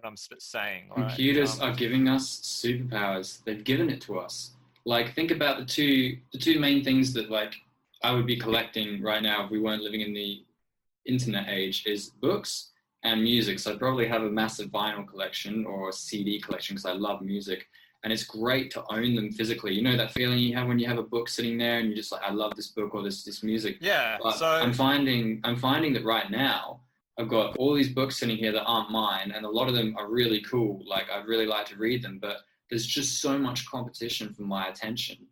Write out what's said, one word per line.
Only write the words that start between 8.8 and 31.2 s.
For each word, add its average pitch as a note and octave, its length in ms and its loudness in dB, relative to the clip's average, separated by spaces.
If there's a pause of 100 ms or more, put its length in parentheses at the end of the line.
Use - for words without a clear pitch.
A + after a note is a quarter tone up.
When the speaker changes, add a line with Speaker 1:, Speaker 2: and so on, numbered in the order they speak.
Speaker 2:
right G#2+ 200 0
now G#2 220 2
if G2 60 -8
we G#2+ 80 0
weren't G#2+ 240 0
living G#2+ 180 -4
in G#2 140 -4
the G2+ 320 -6 (580)
internet A#2 460 0
age F#2+ 340 -2
is G#2 240 -2
books - 600 -2 (320)
and A2+ 200 2
music. A2 360 2
So G#2+ 140 -4
I'd - 60 -6
probably B2+ 300 2
have A2+ 140 2
a G#2+ 80 0
massive G#2+ 400 -2
vinyl G#2 360 -2
collection G2+ 600 -6
or F#2+ 240 -4
a - 20 -6
C G#2 320 -6
D G2+ 160 0
collection G2 340 -6
'cause F#2+ 120 -8
I F#2 60 0
love G2 280 -2
music. G2 480 -6 (340)
And A2 100 0
it's G#2+ 120 0
great A#2+ 480 0
to - 180 -8
own A#2+ 240 2
them G#2+ 160 0
physically. A2 440 -2
You G#2 80 2
know B2 140 4
that A2+ 160 0
feeling B2 260 2
you B2 180 2
have B2 120 0
when A#2+ 100 4
you A#2 80 2
have A#2+ 120 0
a A2 40 0
book A#2 260 -2
sitting A#2 300 -2
there A#2 220 2
and A2+ 80 2
you're G#2 80 -2
just G#2 160 -6
like, F#2+ 100 -6
"I G2 80 -4
love G#2 260 -2
this G#2 120 -10
book G#2 260 -4
or G2+ 80 -4
this, G2 220 -6
this G2+ 180 -10
music." A2 380 -2
Speaker 1:
Yeah, C#3 420 2
Speaker 2:
But A2+ 160 0
Speaker 1:
so D#3+ 80 2
Speaker 2:
I'm D#3+ 260 4
finding, B2+ 720 2
I'm A#2+ 120 0
finding C#3 380 2
that G#2+ 100 -2
right G#2+ 260 2
now A#2 500 0 (380)
I've A#2 100 -2
got A2 300 4
all C#3 160 4
these C3 180 4
books C3 240 0
sitting A2+ 220 0
here A2 140 0
that G#2+ 120 0
aren't A2 260 2
mine, G2+ 420 0
and G#2+ 120 -8
a G#2 60 -6
lot B2 180 2
of B2 60 2
them A2 240 2
are G#2 100 -6
really A2+ 320 2
cool. G#2 460 0
Like, G2 240 -2
I'd G2+ 160 -4